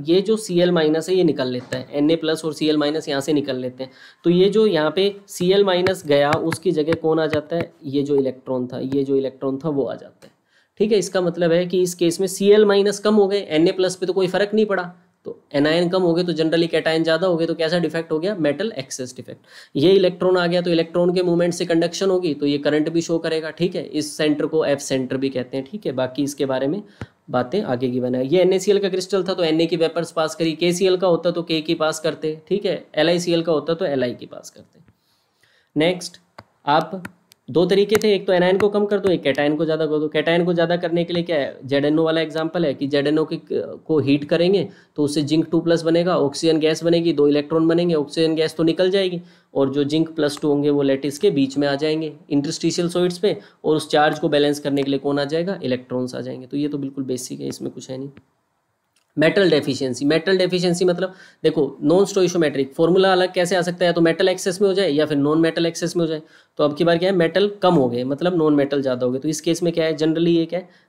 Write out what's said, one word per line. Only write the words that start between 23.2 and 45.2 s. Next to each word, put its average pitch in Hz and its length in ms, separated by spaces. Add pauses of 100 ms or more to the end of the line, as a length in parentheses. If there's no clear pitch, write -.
ठीक 175 240
है। 165 80
इस 151 280
सेंटर 156 360
को 156 180
एफ 139 140
सेंटर 135 380
भी 135 120
कहते 127 280
हैं, 135 80
ठीक 208 200
है। 160 80
बाकी 131 300
इसके 139 240
बारे 131 200
में 190 140 (480)
बातें 123 340
आगे 127 260
की 123 120
बनाए। 127 240
ये 165 160
एन 185 120
ए 190 60
सी 202 120
एल 196 80
का 196 100
क्रिस्टल 185 340
था 185 100
तो 180 100
एन 160 180
ए 165 40
की 165 120
वेपर्स 160 360
पास 156 220
करी, 165 180
के 175 200
सी 185 140
एल 185 100
का 190 100
होता 170 240
तो 170 120
के 160 180
की 160 160
पास 156 240
करते, 156 360 (100)
ठीक 185 180
है, 170 180 (120)
एल 156 140
आई 175 100
सी 175 140
एल 165 100
का 170 100
होता 151 200
तो 175 140
एल 139 160
आई 123 120
की - 120
पास - 220
करते। - 300 (960)
नेक्स्ट, 175 460 (460)
आप 165 360 (460)
दो 160 160
तरीके 202 300
थे, 214 200
एक 190 120
तो 190 60
एनायन 180 240
को 208 120
कम 208 160
कर 202 140
दो, 190 100
एक 165 140
कैटायन 147 320
को 160 100
ज़्यादा 156 200
कर 151 140
दो। 151 100
कैटायन 165 360
को 180 80
ज़्यादा 170 240
करने 170 260
के 170 100
लिए 170 100
क्या 170 140
है, 131 260
जेड 139 220
एन 151 140
ओ 165 40
वाला 160 180
एग्जांपल 160 440
है 139 80
कि 139 140
जेड 143 200
एन 151 120
ओ 156 60
की, 165 140 (100)
को - 500
हीट 139 260
करेंगे 175 420 (300)
तो 151 60
उससे 147 200